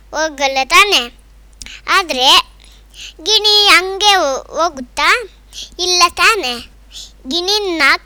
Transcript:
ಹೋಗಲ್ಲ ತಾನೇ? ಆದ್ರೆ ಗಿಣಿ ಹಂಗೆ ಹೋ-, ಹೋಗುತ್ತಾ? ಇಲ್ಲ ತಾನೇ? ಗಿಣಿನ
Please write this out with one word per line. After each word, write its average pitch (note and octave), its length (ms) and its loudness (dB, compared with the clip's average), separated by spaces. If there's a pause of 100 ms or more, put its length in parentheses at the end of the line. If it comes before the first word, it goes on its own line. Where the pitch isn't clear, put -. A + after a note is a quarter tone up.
(120)
ಹೋಗಲ್ಲ C#4 540 -4
ತಾನೇ? E4 480 2 (760)
ಆದ್ರೆ D#4 580 2 (760)
ಗಿಣಿ G#4 440 2
ಹಂಗೆ F#4+ 460 2
ಹೋ-, C#4+ 480 -2
ಹೋಗುತ್ತಾ? D#4+ 600 -2 (560)
ಇಲ್ಲ F4+ 300 0
ತಾನೇ? F4 600 -2 (560)
ಗಿಣಿನ F4+ 540 -2 (240)